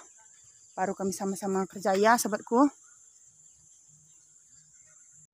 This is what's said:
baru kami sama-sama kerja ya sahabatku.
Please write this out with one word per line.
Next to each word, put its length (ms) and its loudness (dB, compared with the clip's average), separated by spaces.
baru 160 -2
kami 240 -4
sama-sama 480 -4
kerja 320 -2
ya 240 4
sahabatku. 480 2